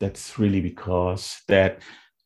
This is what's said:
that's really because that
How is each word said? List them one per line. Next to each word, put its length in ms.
that's 380
really 220
because 840
that 340